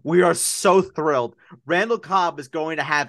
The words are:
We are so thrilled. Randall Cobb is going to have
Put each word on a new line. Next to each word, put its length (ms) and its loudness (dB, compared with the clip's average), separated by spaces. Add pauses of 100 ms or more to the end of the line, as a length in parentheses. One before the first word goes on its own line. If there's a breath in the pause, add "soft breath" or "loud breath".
We 200 2
are 120 4
so 480 2
thrilled. 540 -2 (280 loud breath)
Randall 360 -2
Cobb 400 -2
is 80 -14
going 300 -6
to 40 -2
have 260 -2